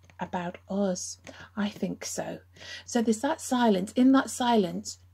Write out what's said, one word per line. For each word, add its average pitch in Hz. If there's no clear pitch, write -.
about 180
us? 190
I 208
think -
so. 165
So 240
there's 220
that 277
silence. 220
In 254
that 262
silence, 214